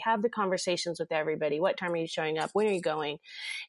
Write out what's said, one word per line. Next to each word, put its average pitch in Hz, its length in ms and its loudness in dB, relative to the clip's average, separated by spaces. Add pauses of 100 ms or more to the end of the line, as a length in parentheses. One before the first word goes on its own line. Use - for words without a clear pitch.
have 226 160 2
the 233 80 4
conversations 180 680 0
with 160 140 -2
everybody. 156 480 0
What 175 160 4
time 175 160 -2
are 170 60 0
you 165 100 -2
showing 160 300 -2
up? 156 160 0
When 214 140 4
are 208 40 4
you 185 100 0
going? 151 380 -2 (500)